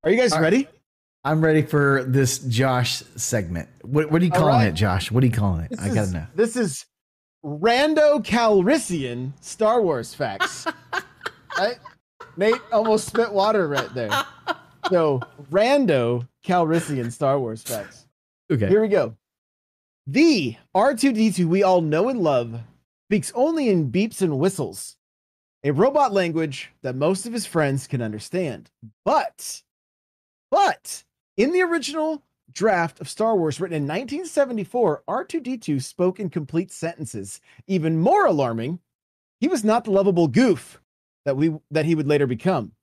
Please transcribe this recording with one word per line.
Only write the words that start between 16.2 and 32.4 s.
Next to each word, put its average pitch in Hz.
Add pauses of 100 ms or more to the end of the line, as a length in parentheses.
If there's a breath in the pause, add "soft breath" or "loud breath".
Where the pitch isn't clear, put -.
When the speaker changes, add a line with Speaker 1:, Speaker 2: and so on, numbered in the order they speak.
Speaker 1:
Calrissian 160
Star 139
Wars 113
facts. - (460)
Speaker 2:
Okay. 110
Speaker 1:
Here 202
we 220
go. 156 (880)
The 185 (180)
R 247
two 277
D 220
two 175
we 185
all 185
know 160
and 254
love 120 (480)
speaks 202
only 294
in 160
beeps 196
and 151
whistles, 143 (680)
a 143
robot 262
language 165 (120)
that 127
most 170
of 233
his 226
friends 139
can 127
understand. 113 (340)
But, - (880)
but - (340)
in 262
the 359
original 311 (300)